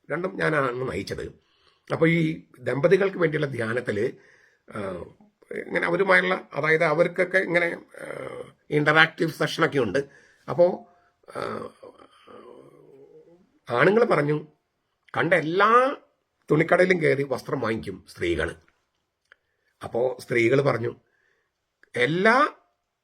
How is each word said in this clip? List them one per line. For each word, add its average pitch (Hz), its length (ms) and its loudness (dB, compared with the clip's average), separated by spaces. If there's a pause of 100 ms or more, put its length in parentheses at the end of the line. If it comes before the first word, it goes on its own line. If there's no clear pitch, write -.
(100)
രണ്ടും 180 260 -6
ഞാനാണ് 131 560 -2
നയിച്ചത്. - 560 -10 (440)
അപ്പൊ 143 140 2
ഈ 165 360 0 (160)
ദമ്പതികൾക്ക് 170 600 0
വേണ്ടിയുള്ള 151 280 -2
ധ്യാനത്തില്, 117 680 -4 (600)
ആ, 110 60 -10 (720)
ഇങ്ങനെ 180 320 -4
അവരുമായുള്ള, 185 680 0
അതായത് 156 300 0
അവർക്കൊക്കെ 170 540 0
ഇങ്ങനെ, 175 380 0 (240)
ആ, - 40 -14 (680)
ഇന്ററാക്റ്റീവ് 156 600 4
സെഷനൊക്കെ 147 480 -2
ഉണ്ട്. 131 260 0 (440)
അപ്പോ, 175 360 2 (520)
ആ, - 320 -8 (2000)
ആണുങ്ങൾ 180 340 4
പറഞ്ഞു, 156 420 0 (720)
കണ്ട 156 180 2
എല്ലാ 202 600 2 (540)
തുണിക്കടയിലും 175 520 4
കയറി 139 200 2
വസ്ത്രം 131 380 -6
വാങ്ങിക്കും 107 480 -6
സ്ത്രീകള്. 85 460 -2 (1300)
അപ്പോ 123 360 -2
സ്ത്രീകള് 120 420 2
പറഞ്ഞു, 123 340 -2 (1000)
എല്ലാ 185 520 2 (540)